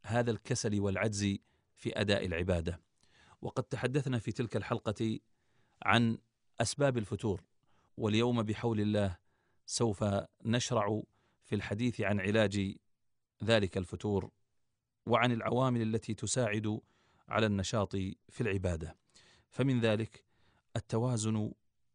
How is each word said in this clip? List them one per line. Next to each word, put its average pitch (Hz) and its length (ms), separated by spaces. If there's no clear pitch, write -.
هذا 117 280
الكسل 107 500
والعجز 101 560
في - 240
أداء 101 260
العبادة. 87 540
وقد 123 200
تحدثنا 127 560
في 107 140
تلك 120 240
الحلقة 110 640
عن 113 360
أسباب 131 380
الفتور، 104 440
واليوم 117 460
بحول 107 380
الله 104 360
سوف 113 380
نشرع 110 580
في - 100
الحديث 107 460
عن 101 200
علاج 101 560
ذلك 104 320
الفتور 95 540
وعن 117 260
العوامل 117 500
التي 110 320
تساعد 107 640
على 110 180
النشاط 101 500
في - 120
العبادة. 90 560
فمن 127 300
ذلك 110 440
التوازن 110 760